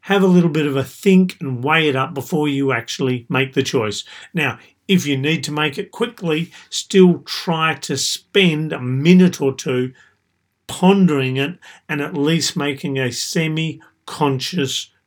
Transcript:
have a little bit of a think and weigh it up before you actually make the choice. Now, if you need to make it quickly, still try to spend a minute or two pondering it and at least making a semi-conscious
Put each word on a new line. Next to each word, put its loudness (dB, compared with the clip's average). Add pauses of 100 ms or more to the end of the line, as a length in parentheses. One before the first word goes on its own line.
have 0
a 4
little 6
bit 0
of -2
a 0
think 2
and -6
weigh 2
it 0
up -4
before -4
you 0
actually -4
make -2
the 0
choice. -4 (280)
Now, -4 (280)
if 2
you -2
need -2
to -8
make -2
it -10
quickly, -6 (180)
still 4
try -4
to -6
spend 0
a -8
minute 4
or 0
two -4 (760)
pondering 2
it -4 (320)
and -6
at -8
least -2
making -4
a -2
semi-conscious -6 (160)